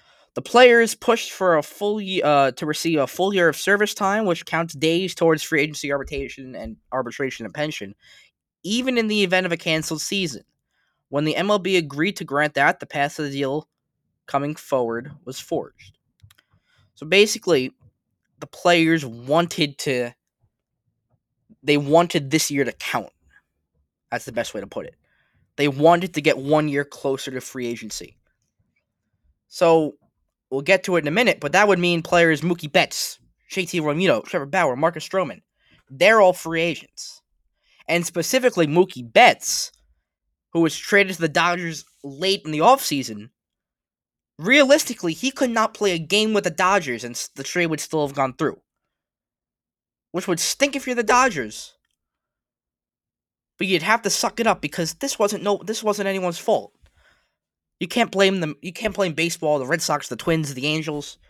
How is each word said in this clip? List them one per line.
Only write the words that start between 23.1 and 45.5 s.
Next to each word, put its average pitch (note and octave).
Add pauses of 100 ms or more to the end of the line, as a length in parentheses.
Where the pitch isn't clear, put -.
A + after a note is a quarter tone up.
That's A#2+
the B2
best A2+
way G2+
to G2
put -
it. - (640)
They C#3+
wanted E3+
to D3+
get -
one D3+
year C#3
closer C3+
to B2+
free B2+
agency. A2 (1300)
So, E3 (520)
we'll C#3
get F#3
to F#3
it E3
in D3+
a -
minute, G3
but F#3+
that G#3
would F#3+
mean F3
players E3
Mookie E3+
Betts, - (320)
J F#3
T E3+
Realmuto, D3+
Trevor D3+
Bauer, D3
Marcus D#3+
Stroman, D#3+ (480)
they're G3+
all F#3
free E3
agents. - (680)
And E3+
specifically F#3
Mookie C#3+
Betts, - (840)
who E3
was D#3+
traded G3
to D#3
the E3
Dodgers E3+ (180)
late E3+
in D#3
the D3+
offseason, C3+ (1080)
realistically, B3+
he B3+
could C4